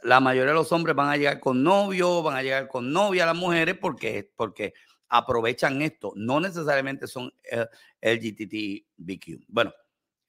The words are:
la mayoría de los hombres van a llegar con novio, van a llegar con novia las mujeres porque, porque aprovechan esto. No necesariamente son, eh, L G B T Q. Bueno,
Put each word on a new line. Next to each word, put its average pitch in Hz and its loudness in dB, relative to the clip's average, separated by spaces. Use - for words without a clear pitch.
la 123 6
mayoría 131 2
de 160 4
los 160 0
hombres 165 0
van 143 0
a 147 0
llegar 143 0
con 131 0
novio, 180 2
van 151 -2
a 131 -4
llegar 135 -2
con 127 -6
novia 185 2
las 165 2
mujeres 175 0
porque, 113 -6
porque 104 -6
aprovechan 123 0
esto. 151 -6
No 123 -2
necesariamente 143 -4
son, 127 -12
eh, 117 -4
L 113 2
G 107 -8
B 87 -12
T - -20
Q. - -16
Bueno, 104 0